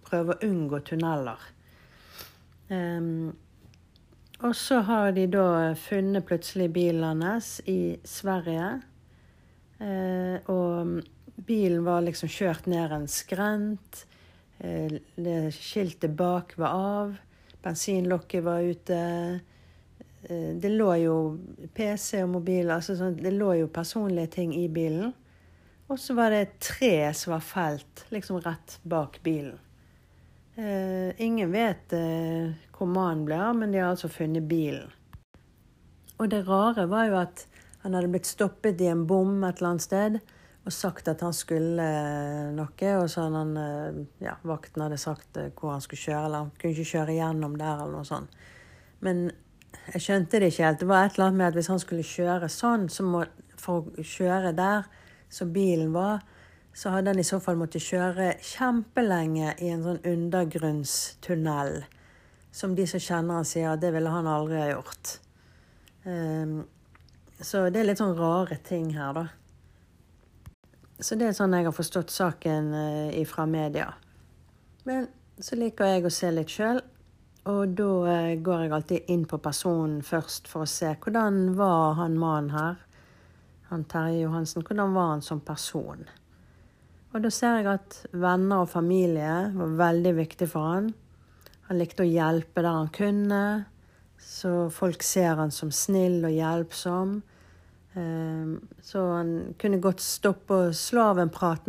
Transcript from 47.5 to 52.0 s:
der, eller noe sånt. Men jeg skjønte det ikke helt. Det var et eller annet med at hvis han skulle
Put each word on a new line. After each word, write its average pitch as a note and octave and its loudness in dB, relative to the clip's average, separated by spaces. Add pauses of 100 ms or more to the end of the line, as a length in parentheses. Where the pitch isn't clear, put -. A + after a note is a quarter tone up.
der, D3+ -2 (100)
eller D3 -8
noe D3 -10
sånt. D3 -8 (680)
Men F3+ 0 (600)
jeg F3+ -4
skjønte G3 2
det F#3 6
ikke D#3+ 4
helt. D3+ 4
Det F3+ -2
var F#3+ 8
et G3+ 2
eller F#3+ 4
annet F#3+ 4
med F#3 6
at E3 2
hvis E3+ 0
han F#3 2
skulle E3+ -4